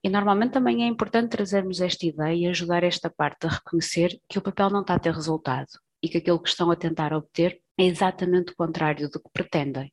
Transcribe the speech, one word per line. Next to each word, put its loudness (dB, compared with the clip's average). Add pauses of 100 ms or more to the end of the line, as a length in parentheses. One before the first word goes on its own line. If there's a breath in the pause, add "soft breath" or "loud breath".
E 0
normalmente 2
também 2
é 2
importante 0
trazermos -2
esta -2
ideia 0
e 2
ajudar 0
esta 0
parte -2
a 0
reconhecer 0
que -4
o -2
papel 0
não 2
está 0
a 2
ter 0
resultado -4 (260)
e -4
que -2
aquilo 2
que -4
estão 0
a 4
tentar -2
obter -2 (160)
é 4
exatamente 2
o -20
contrário -2
do -10
que -16
pretendem. -4